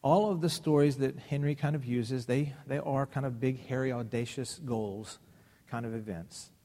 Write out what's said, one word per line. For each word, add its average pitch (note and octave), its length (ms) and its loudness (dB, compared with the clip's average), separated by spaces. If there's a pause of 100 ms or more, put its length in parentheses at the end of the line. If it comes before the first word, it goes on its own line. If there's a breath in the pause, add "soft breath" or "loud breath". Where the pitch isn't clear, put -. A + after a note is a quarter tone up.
All G3 260 6
of E3+ 120 0
the E3 80 2
stories D3 480 4
that C3+ 200 0
Henry C#3+ 360 0
kind D3 200 0
of C3+ 120 -4
uses, A#2+ 400 0
they, C#3 260 2 (140)
they C3+ 100 -2
are C#3 300 0
kind C3+ 180 -4
of B2 160 -4
big, C3 260 0
hairy, C3 240 0
audacious A#2+ 720 -4
goals A2 560 -4 (480 soft breath)
kind A#2 200 -6
of A2+ 80 -6
events. G#2+ 560 -10 (140)